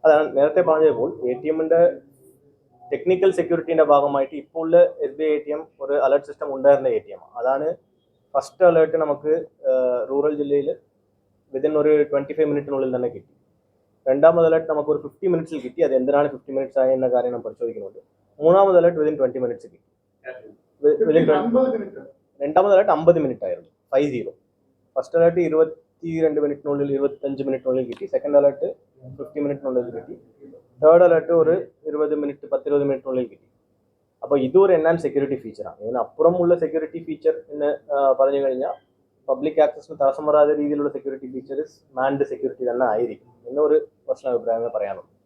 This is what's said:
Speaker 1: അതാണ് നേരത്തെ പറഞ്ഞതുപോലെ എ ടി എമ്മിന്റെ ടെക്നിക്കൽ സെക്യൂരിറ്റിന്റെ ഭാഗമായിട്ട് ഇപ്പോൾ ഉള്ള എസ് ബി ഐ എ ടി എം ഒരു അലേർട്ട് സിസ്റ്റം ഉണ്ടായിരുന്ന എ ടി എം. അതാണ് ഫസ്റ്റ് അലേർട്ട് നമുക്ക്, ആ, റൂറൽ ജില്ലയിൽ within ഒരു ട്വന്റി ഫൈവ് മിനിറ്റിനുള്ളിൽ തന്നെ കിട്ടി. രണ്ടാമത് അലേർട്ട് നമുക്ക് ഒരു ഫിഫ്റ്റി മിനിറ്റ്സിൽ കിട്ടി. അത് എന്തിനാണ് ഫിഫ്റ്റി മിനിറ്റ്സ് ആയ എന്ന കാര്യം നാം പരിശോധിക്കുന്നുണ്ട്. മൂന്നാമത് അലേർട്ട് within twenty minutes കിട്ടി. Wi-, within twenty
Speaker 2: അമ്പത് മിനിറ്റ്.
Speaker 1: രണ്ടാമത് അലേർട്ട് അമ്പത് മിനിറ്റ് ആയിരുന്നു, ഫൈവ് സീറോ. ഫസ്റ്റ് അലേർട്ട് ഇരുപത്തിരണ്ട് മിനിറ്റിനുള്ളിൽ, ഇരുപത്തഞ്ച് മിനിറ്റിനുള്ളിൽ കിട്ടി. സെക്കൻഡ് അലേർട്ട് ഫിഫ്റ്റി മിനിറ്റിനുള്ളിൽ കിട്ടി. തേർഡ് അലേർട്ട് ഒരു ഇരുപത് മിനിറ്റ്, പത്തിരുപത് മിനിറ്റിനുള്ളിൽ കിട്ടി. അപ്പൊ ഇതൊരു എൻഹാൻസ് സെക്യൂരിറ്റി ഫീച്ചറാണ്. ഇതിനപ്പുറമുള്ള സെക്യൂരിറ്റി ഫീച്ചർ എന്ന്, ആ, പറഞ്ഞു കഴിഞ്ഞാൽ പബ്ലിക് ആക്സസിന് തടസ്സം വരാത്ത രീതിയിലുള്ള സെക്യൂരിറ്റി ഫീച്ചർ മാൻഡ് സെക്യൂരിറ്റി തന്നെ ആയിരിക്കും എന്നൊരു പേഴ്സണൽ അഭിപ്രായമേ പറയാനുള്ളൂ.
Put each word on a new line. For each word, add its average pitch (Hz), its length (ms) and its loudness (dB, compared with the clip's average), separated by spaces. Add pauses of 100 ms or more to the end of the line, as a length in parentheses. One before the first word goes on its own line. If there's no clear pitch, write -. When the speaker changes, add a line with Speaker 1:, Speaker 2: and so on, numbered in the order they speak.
Speaker 1:
അതാണ് 151 320 2
നേരത്തെ 151 240 2
പറഞ്ഞതുപോലെ 151 680 0
എ - 20 -4
ടി 123 140 -8
എമ്മിന്റെ 160 500 2 (960)
ടെക്നിക്കൽ 185 380 0
സെക്യൂരിറ്റിന്റെ 165 520 0
ഭാഗമായിട്ട് 143 520 2
ഇപ്പോൾ 147 240 -12
ഉള്ള 170 240 4
എസ് 147 280 -2
ബി 147 120 -8
ഐ 156 40 -2
എ 151 100 0
ടി 147 140 -8
എം 160 160 -10 (140)
ഒരു 139 120 -4
അലേർട്ട് 143 340 0
സിസ്റ്റം 143 280 -10
ഉണ്ടായിരുന്ന 135 340 4
എ 110 100 -2
ടി 104 120 -12
എം. 90 80 -16 (160)
അതാണ് 139 380 -4 (640)
ഫസ്റ്റ് - 300 0
അലേർട്ട് 160 320 4
നമുക്ക്, 151 480 -2 (240)
ആ, 127 340 0
റൂറൽ 143 320 -2
ജില്ലയിൽ 143 400 -2 (800)
within 151 220 0
ഒരു 151 260 4
ട്വന്റി 143 300 -4
ഫൈവ് 151 160 0
മിനിറ്റിനുള്ളിൽ 139 460 -4
തന്നെ 123 140 -4
കിട്ടി. - 240 -16 (760)
രണ്ടാമത് 165 360 6
അലേർട്ട് 160 240 0
നമുക്ക് 151 200 -4
ഒരു 147 120 -2
ഫിഫ്റ്റി 151 260 -8
മിനിറ്റ്സിൽ 160 320 -4
കിട്ടി. 127 220 -8
അത് 135 140 2
എന്തിനാണ് 143 360 2
ഫിഫ്റ്റി 135 220 -16
മിനിറ്റ്സ് 135 260 -4
ആയ 131 140 2
എന്ന 131 140 0
കാര്യം 123 240 0
നാം 120 100 -8
പരിശോധിക്കുന്നുണ്ട്. 110 580 -10 (420)
മൂന്നാമത് 185 360 6
അലേർട്ട് 170 220 4
within 151 200 -2
twenty 127 200 0
minutes 120 240 -6
കിട്ടി. - 160 -20 (1040)
Wi-, 147 120 4
within 160 200 2
twenty - 140 4
Speaker 2:
അമ്പത് 233 460 0
മിനിറ്റ്. - 200 -10 (440)
Speaker 1:
രണ്ടാമത് 175 300 2
അലേർട്ട് 196 200 4
അമ്പത് 165 280 4
മിനിറ്റ് 123 260 -6
ആയിരുന്നു, 87 240 -10 (240)
ഫൈവ് 143 180 0
സീറോ. 117 200 -8 (680)
ഫസ്റ്റ് 147 200 -6
അലേർട്ട് 170 220 4
ഇരുപത്തിരണ്ട് 160 1000 -2
മിനിറ്റിനുള്ളിൽ, 143 500 -4
ഇരുപത്തഞ്ച് 139 520 -4
മിനിറ്റിനുള്ളിൽ 131 420 -4
കിട്ടി. 120 200 -12
സെക്കൻഡ് 143 320 0
അലേർട്ട് 143 380 2 (420)
ഫിഫ്റ്റി 147 220 -12
മിനിറ്റിനുള്ളിൽ 139 440 -4
കിട്ടി. 113 300 -14 (400)
തേർഡ് 165 500 4
അലേർട്ട് 165 300 4
ഒരു 165 320 2 (220)
ഇരുപത് 151 280 -2
മിനിറ്റ്, 143 340 -8
പത്തിരുപത് 143 340 -2
മിനിറ്റിനുള്ളിൽ 131 400 -4
കിട്ടി. - 200 -14 (800)
അപ്പൊ 135 140 0
ഇതൊരു 180 360 4
എൻഹാൻസ് 165 280 2
സെക്യൂരിറ്റി 139 400 -4
ഫീച്ചറാണ്. - 380 -14
ഇതിനപ്പുറമുള്ള 170 760 0
സെക്യൂരിറ്റി 160 480 -6
ഫീച്ചർ 160 460 -4
എന്ന്, 147 440 -4
ആ, 139 180 2
പറഞ്ഞു 139 280 2
കഴിഞ്ഞാൽ 135 340 -4 (560)
പബ്ലിക് 147 320 -2
ആക്സസിന് 151 400 -2
തടസ്സം 139 240 0
വരാത്ത 151 260 4
രീതിയിലുള്ള 147 380 -2
സെക്യൂരിറ്റി 135 360 -10
ഫീച്ചർ 131 380 -10 (320)
മാൻഡ് 139 280 -2
സെക്യൂരിറ്റി 127 480 -6
തന്നെ 123 140 0
ആയിരിക്കും 113 640 -6
എന്നൊരു 147 280 0
പേഴ്സണൽ 135 540 -6
അഭിപ്രായമേ 117 440 -4
പറയാനുള്ളൂ. 98 340 -8 (160)